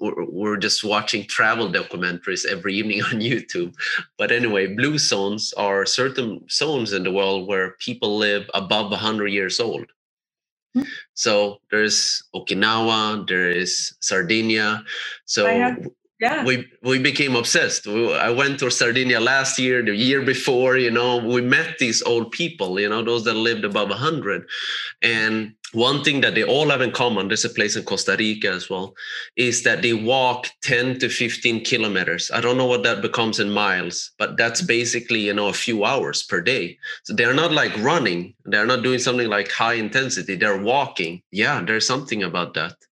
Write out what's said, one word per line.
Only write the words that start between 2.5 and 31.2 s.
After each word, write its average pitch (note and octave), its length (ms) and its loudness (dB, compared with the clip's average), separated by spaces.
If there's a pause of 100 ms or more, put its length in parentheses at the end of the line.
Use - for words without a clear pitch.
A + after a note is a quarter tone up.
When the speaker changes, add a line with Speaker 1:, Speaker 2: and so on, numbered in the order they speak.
Speaker 1:
evening G#2 280 -2
<laughs> - 20 -2
on A2 160 -2
YouTube. G2+ 540 -4 (440)
But G#2 140 0
anyway, G2+ 420 0
blue C#3+ 240 0
zones G#2 540 0
are G2 340 0
certain B2+ 640 -2
zones C3+ 420 -2
in F#2 120 -2
the F#2 80 -2
world G2 340 0
where F#2+ 320 -2
people A2 400 -4
live G#2 340 0
above G2+ 380 0
a G2+ 60 -4
hundred G#2+ 320 -2
years G2 320 -2
old. A#2+ 260 -4 (880)
Speaker 2:
Hmm. B3+ 80 2 (320)
Speaker 1:
So G#2 460 0 (100)
there's G#2+ 520 0 (120)
Okinawa, G#2+ 960 0
there F2+ 220 2
is F2+ 500 -2
Sardinia. G#2+ 840 0 (420)
So G#2 200 2
Speaker 2:
I - 60 4
have, B3 360 0 (320)
yeah. C4 240 0
Speaker 1:
we, B2+ 260 0 (120)
we C3 160 2
became C3+ 360 0
obsessed. A#2 520 0
We, G#2+ 280 0
I G#2+ 160 2
went C#3 300 0
to B2+ 100 2
Sardinia B2 500 2
last C3 380 2
year, B2+ 240 2
the G#2+ 140 0
year C3 260 2
before, B2+ 540 2
you B2 140 4
know, A#2+ 260 2
we A#2+ 240 2
met C#3+ 380 2
these A2+ 240 0
old A#2 280 0
people, G2+ 480 -2
you G#2 120 2
know, A2 120 0
those A#2 220 0
that A2+ 100 0
lived A2+ 300 0
above G2+ 260 0
a G2 40 -2
hundred. A2+ 520 -2 (560)
And A2 520 2 (180)
one C3 300 2
thing C#3+ 180 2
that A2+ 140 2
they A2 80 2
all C#3 260 4
have C3+ 140 2
in A#2 80 2
common, G#2+ 380 0
there's A2 180 0
a - 20 0
place G#2+ 260 0
in F#2+ 100 -4
Costa F#2+ 340 0
Rica G#2+ 320 0
as F#2 180 -6
well, F#2+ 240 -6 (440)
is A#2+ 260 2
that A#2 180 4
they A#2 140 2
walk A#2+ 540 2 (140)
ten B2+ 360 0
to B2 100 0
fifteen A2+ 560 -2